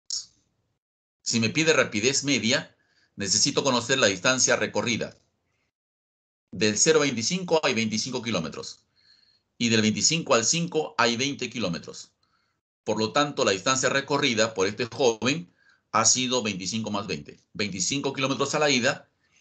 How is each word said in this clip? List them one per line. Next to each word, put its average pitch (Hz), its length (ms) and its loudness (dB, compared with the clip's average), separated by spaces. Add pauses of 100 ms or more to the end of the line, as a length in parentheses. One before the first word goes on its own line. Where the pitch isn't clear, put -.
(1200)
Si - 180 -2
me 113 120 2
pide 156 240 2
rapidez 127 500 0
media, 135 500 0 (400)
necesito 101 480 0
conocer 127 360 0
la 120 80 4
distancia 123 500 2
recorrida. 110 600 -4 (1300)
Del 104 280 0
cero 156 220 6
a - 20 2
veinticinco 156 600 0
hay 135 120 0
veinticinco 113 480 -2
kilómetros. 80 580 -6 (760)
Y 120 100 2
del 110 140 4
veinticinco 107 520 2
al 113 100 4
cinco 160 540 -2
hay 117 180 2
veinte 139 320 -4
kilómetros. 90 600 -8 (720)
Por 107 160 -2
lo 110 140 -2
tanto, 143 320 0
la 104 80 4
distancia 131 360 0
recorrida 131 680 0
por 95 120 2
este 110 200 -4
joven 127 680 0 (380)
ha 110 120 4
sido 123 380 2
veinticinco 104 480 -4
más 104 160 -4
veinte. 73 320 -8 (140)
Veinticinco 135 600 -4
kilómetros 135 440 -2
a - 20 0
la 151 120 4
ida 131 380 0 (320)